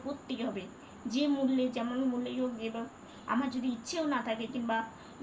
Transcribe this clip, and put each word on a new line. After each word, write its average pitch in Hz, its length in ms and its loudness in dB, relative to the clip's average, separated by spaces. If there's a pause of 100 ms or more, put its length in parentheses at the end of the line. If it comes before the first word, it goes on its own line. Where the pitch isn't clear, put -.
করতেই 262 380 -4
হবে, 196 240 -2 (400)
যে 254 200 4
মূল্যে 262 420 6
যেমন 247 360 0
মূল্যেই 247 360 0
হোক। 247 200 0
এবার 226 240 -2 (420)
আমার 247 240 2
যদি 254 180 0
ইচ্ছেও 302 380 0
না 262 160 2
থাকে, 226 240 -2
কিংবা 226 380 0 (380)